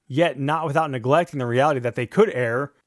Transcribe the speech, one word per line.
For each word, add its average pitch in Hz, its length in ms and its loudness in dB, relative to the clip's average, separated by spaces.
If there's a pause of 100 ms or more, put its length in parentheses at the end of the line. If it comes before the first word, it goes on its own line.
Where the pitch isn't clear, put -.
yet 147 320 0
not 151 280 -2
without 156 240 0
neglecting 139 480 0
the 123 80 -2
reality 131 340 2
that 120 140 -4
they 123 120 -4
could 202 240 2
err, 123 420 -2 (140)